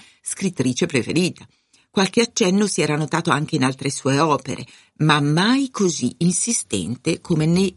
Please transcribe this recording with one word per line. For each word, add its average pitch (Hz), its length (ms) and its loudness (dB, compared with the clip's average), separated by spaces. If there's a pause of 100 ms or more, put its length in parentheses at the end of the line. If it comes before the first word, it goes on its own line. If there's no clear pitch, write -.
(240)
scrittrice 151 640 -2
preferita. 143 600 -2 (440)
Qualche 196 300 2
accenno 202 440 2
si 196 160 -2
era 151 140 0
notato 156 340 -2
anche 151 280 0
in 131 60 0
altre 131 280 -2
sue 135 280 -2
opere, 143 460 -2 (320)
ma 151 220 2
mai 196 500 2
così 143 500 -2
insistente 165 1000 -2
come 156 240 0
ne 180 320 2